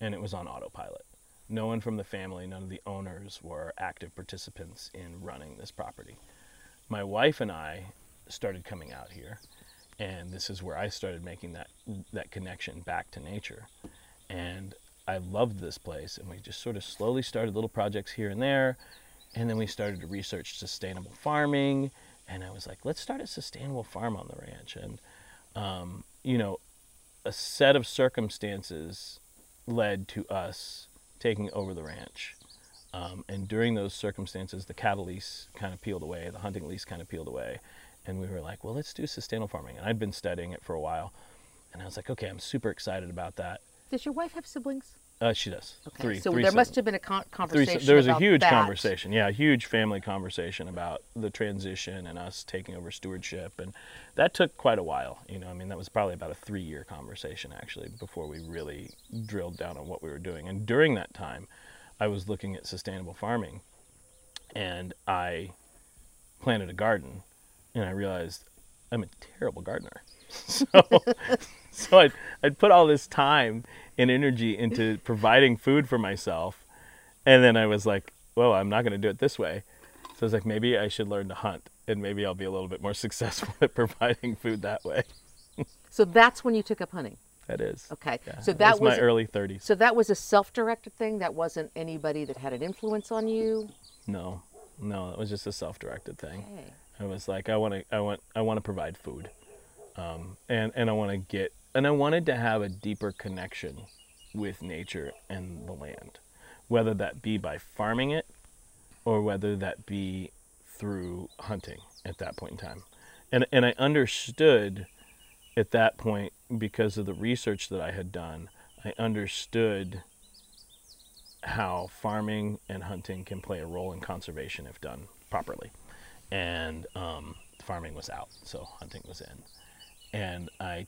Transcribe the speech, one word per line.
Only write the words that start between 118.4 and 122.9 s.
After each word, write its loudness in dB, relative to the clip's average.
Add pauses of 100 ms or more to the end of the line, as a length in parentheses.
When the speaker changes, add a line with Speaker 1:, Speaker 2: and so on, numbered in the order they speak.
Speaker 1:
I -8
understood 0 (1400)
how -4 (120)
farming -4 (100)
and -8
hunting -10